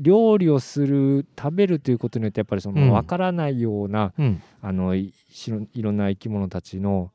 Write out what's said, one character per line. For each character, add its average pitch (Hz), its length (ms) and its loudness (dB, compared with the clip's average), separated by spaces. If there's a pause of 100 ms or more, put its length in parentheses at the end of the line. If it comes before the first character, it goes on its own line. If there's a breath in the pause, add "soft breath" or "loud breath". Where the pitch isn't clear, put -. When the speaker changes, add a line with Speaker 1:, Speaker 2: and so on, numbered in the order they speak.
Speaker 1:
料 214 380 4
理 180 100 2
を 143 120 4
す 143 260 -2
る、 139 400 2 (100)
食 151 200 -6
べ 202 100 4
る 170 140 0
と 135 100 -2
い 123 40 2
う 117 40 0
こ 120 100 -4
と - 120 -6
に 110 40 -2
よ 107 40 -2
っ 98 40 -4
て、 - 80 -4
や 104 40 -2
っ - 20 -6
ぱ - 100 -4
り 95 60 -4
そ 101 100 -8
の、 147 100 2
Speaker 2:
う - 40 8
ん。 127 60 6
Speaker 1:
わ 110 120 4
か 175 120 -4
ら 185 160 0
な 165 160 -2
い 131 120 -2
よ 104 240 -2
う 98 40 -4
な、 104 300 -2
Speaker 2:
う 156 40 0
ん。 107 180 0 (220 loud breath)
Speaker 1:
あ 98 100 -6
の、 92 220 0
い-、 95 180 -4 (200)
し - 180 -12
ろ-、 107 100 -6 (140)
い 120 80 -6
ろ 107 100 -2
ん 104 40 -2
な 101 120 0
生 98 120 -4
き - 80 -10
物 101 200 -4
た 90 140 -8
ち - 160 -12
の 95 360 -2